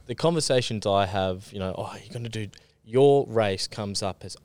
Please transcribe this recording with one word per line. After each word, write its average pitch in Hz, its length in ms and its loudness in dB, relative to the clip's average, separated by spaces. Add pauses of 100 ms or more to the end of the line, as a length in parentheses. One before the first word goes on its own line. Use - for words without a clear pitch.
the 123 100 -8
conversations 131 680 0
I 98 200 4
have, 95 460 -2
you 101 80 -10
know, 92 180 -4
"Oh, 98 60 -6
are - 160 -10
you - 140 -20
gonna 117 160 -8
do," 110 180 -8 (380)
your 139 420 6
race 107 400 0
comes 101 340 -6
up 95 220 -6
as, 95 220 -14